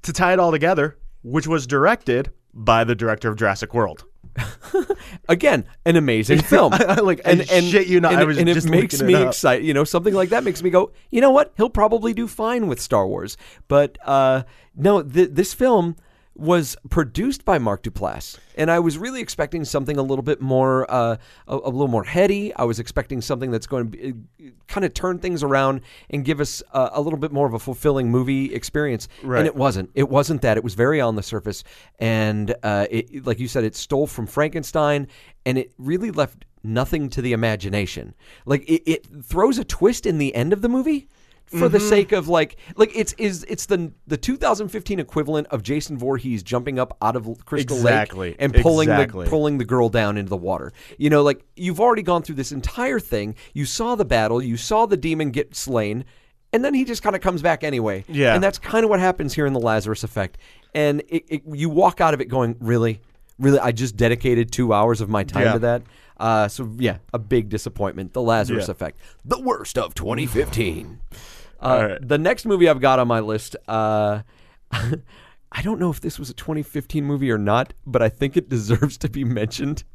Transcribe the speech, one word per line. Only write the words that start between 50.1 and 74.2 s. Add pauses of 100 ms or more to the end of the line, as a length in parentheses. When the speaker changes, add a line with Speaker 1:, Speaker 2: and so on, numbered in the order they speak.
Speaker 2:
into
the
water. (240)
You
know,
like, (120)
you've
already
gone
through
this
entire
thing. (180)
You
saw
the
battle.
You
saw
the
demon
get
slain. (480)
And
then
he
just
kinda
comes
back
anyway.
Speaker 1:
Yeah.
Speaker 2:
And
that's
kinda
what
happens
here
in
The
Lazarus
Effect. (340)
And
it,
it, (100)
you
walk
out
of
it
going,
"Really? (400)
Really?
I
just
dedicated
two
hours
of
my
time
Speaker 1:
Yeah.
Speaker 2:
to
that?" (340)
Uh,
so,
yeah, (140)
a
big
disappointment.
The
Lazarus
Speaker 1:
Yeah.
Speaker 2:
Effect. (240)
The
worst
of
twenty
fifteen. (600)
Uh,
Speaker 1:
All
right.
Speaker 2:
the
next
movie
I've
got
on
my
list, (140)
uh, (240)